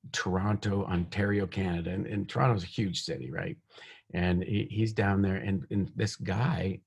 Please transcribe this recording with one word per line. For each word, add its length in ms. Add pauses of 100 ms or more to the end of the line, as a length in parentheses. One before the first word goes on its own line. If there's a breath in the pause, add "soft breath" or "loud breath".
(100)
Toronto, 760
Ontario, 600
Canada. 440
And, 180
and 200
Toronto's 360
a 20
huge 360
city, 280
right? 260 (560 loud breath)
And 300
he, 260
he's 240
down 300
there, 140
and, 340
and 240
this 220
guy 720